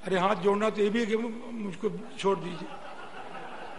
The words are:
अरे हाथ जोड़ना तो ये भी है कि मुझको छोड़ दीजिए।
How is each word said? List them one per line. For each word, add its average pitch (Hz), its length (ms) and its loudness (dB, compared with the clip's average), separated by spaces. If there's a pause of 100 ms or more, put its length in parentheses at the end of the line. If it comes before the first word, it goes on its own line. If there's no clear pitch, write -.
अरे 180 140 4
हाथ 196 180 6
जोड़ना 202 340 4
तो 214 120 2
ये 208 80 6
भी 233 100 4
है 233 60 2
कि 220 100 2
मुझको 220 720 -4 (280)
छोड़ 190 200 4
दीजिए। 165 300 -6 (1120)